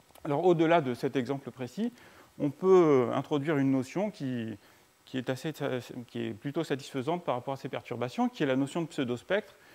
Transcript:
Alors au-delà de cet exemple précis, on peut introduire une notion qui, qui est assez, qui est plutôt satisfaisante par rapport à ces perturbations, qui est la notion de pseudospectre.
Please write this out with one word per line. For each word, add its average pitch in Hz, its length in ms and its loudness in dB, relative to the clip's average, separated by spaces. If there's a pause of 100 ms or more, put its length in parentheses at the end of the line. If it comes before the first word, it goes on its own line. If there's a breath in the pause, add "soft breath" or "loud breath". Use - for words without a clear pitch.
(240)
Alors 156 220 0
au-delà 165 360 6
de 127 120 -2
cet 127 220 -4
exemple 135 360 -4
précis, 202 420 -6 (460 loud breath)
on 143 100 0
peut 156 640 6
introduire 143 440 -2
une 135 140 2
notion 165 400 -2
qui, 117 460 -6 (480 soft breath)
qui - 120 -10
est 127 120 -6
assez, 139 240 -4 (540)
qui 117 200 -6
est 113 60 -6
plutôt 147 300 -4
satisfaisante 143 600 -4
par 131 120 -2
rapport 123 180 -6
à 135 40 -8
ces 135 120 -10
perturbations, 123 600 -4
qui - 140 -4
est - 20 2
la 131 100 2
notion 139 260 -2
de 156 60 -4
pseudospectre. 139 680 -4 (200 loud breath)